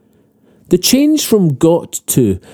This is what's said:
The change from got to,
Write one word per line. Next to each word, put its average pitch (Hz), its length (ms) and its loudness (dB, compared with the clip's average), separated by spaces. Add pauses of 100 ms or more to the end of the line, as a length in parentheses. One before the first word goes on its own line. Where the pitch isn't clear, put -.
(720)
The 175 80 2
change 294 480 0
from 175 300 0
got 165 360 0 (140)
to, 101 340 0 (140)